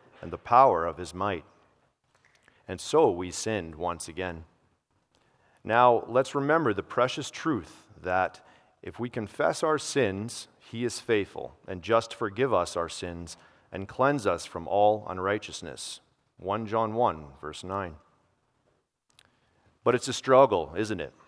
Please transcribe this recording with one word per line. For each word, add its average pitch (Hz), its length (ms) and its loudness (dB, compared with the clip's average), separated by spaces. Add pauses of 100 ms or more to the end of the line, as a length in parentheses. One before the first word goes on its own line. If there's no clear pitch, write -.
(220)
and 87 80 -12
the 82 80 -8
power 120 480 4
of 82 100 -4
his 87 160 -10
might. 90 320 -4 (1200)
And 92 140 -8
so 151 300 4
we 90 200 -4
sinned 85 440 -4
once 87 340 -6
again. 85 380 -6 (1160)
Now, 117 460 6
let's 127 260 0
remember 143 380 2
the 98 100 -4
precious 127 480 -2
truth - 540 -6 (160)
that 90 400 0 (400)
if - 180 -14
we 120 120 -8
confess 143 520 -2
our 156 140 2
sins, 110 720 -2 (100)
he 117 280 -6
is 110 120 -6
faithful 98 600 -2 (100)
and 90 140 -8
just 113 300 2
to - 40 -12
forgive 113 380 -2
us 87 200 0
our 85 140 -2
sins 85 480 -10 (340)
and 95 160 -8
cleanse 131 400 0
us 87 200 0
from 85 200 -10
all 104 420 4
unrighteousness. 92 920 -6 (380)
One 101 260 -4
John 110 300 -2
one, 78 440 -2
verse 76 240 -12
nine. 92 340 -6 (1900)
But 120 100 6
it's 123 140 -2
a 123 60 -4
struggle, 107 600 6
isn't 104 280 -2
it? 67 100 -10 (160)